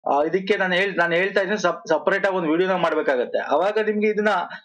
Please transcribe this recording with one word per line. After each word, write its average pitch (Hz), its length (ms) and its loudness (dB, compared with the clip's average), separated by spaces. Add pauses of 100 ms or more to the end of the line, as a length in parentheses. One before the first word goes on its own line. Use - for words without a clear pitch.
(100)
ಆ, 139 120 2
ಇದಕ್ಕೆ 190 340 0
ನಾನು 185 180 0
ಹೇಳ್-, 185 240 0
ನಾನು 165 160 0
ಹೇಳ್ತಾ 190 260 0
ಇದ್ದೀನಿ, 196 180 -2
ಸಪ್-, 170 300 -2
ಸಪರೇಟ್ 190 380 2
ಆಗಿ 190 100 0
ಒಂದು 170 140 -2
ವಿಡಿಯೋನ 185 240 2
ಮಾಡ್ಬೇಕಾಗತ್ತೆ. 147 640 0
ಅವಾಗ 156 400 0
ನಿಮ್ಗೆ 214 300 0
ಇದನ್ನ 208 220 0 (340)